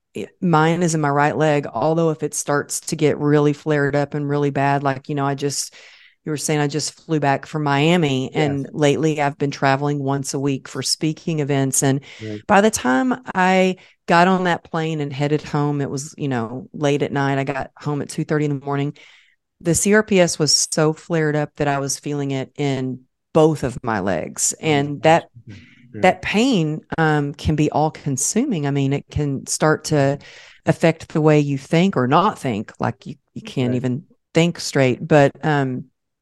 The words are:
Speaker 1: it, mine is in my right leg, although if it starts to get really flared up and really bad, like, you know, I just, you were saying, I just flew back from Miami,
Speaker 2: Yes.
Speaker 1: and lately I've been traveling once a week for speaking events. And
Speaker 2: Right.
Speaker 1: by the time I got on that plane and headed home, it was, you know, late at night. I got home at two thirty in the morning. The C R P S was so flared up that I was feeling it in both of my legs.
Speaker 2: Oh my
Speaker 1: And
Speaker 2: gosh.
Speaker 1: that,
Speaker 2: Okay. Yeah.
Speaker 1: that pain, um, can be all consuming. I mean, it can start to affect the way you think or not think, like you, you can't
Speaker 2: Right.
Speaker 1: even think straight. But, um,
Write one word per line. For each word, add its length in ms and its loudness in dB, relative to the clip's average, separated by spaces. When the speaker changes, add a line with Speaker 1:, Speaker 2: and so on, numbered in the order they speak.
Speaker 1:
it, 280 -12
mine 420 4
is 120 0
in 60 0
my 80 0
right 260 2
leg, 300 2
although 440 0
if 140 -4
it 100 -6
starts 480 -4
to 160 -8
get 200 2
really 360 2
flared 420 0
up 180 -2
and 160 -4
really 200 0
bad, 340 0
like, 240 -4
you 80 -6
know, 100 -2
I 80 -2
just, 400 -6
you 40 -8
were 80 -4
saying, 220 -2
I 80 0
just 260 -6
flew 260 -4
back 260 0
from 180 -6
Miami, 600 2
Speaker 2:
Yes. 100 -10
Speaker 1:
and 380 -2
lately 480 2
I've 160 -2
been 120 -2
traveling 540 0
once 300 -4
a 60 -4
week 280 -4
for 160 -10
speaking 560 -4
events. 440 0
And 180 2
Speaker 2:
Right. 260 -10
Speaker 1:
by 120 4
the 100 6
time 540 -2
I 440 2
got 200 6
on 160 2
that 220 -2
plane 340 -4
and 120 -4
headed 300 0
home, 380 -2
it 100 -4
was, 280 -10
you 100 -4
know, 460 -6
late 280 0
at 120 -4
night. 260 0
I 60 0
got 320 -8
home 240 -4
at 80 -10
two 160 -6
thirty 200 0
in 140 -2
the 60 -16
morning. 300 -4
The 120 0
C 200 0
R 100 4
P 160 2
S 180 2
was 340 0
so 220 2
flared 420 -2
up 200 -4
that 120 -2
I 120 0
was 180 -4
feeling 340 -4
it 240 -6
in 460 -2
both 300 4
of 200 -6
my 160 0
legs. 600 -2
Speaker 2:
Oh 20 -8
my 60 0
Speaker 1:
And 320 0
Speaker 2:
gosh. 20 -2
Speaker 1:
that, 200 6
Speaker 2:
Okay. 100 -18
Yeah. 80 -12
Speaker 1:
that 200 2
pain, 600 0
um, 360 2
can 220 -2
be 140 2
all 220 0
consuming. 760 -2
I 60 -2
mean, 220 0
it 180 -4
can 340 -4
start 400 0
to 320 2
affect 440 0
the 120 -2
way 180 6
you 180 0
think 380 0
or 120 2
not 320 2
think, 400 -6
like 260 -6
you, 100 -14
you 80 -14
can't 300 -4
Speaker 2:
Right. 40 -2
Speaker 1:
even 300 -4
think 260 2
straight. 480 0
But, 240 6
um, 400 -2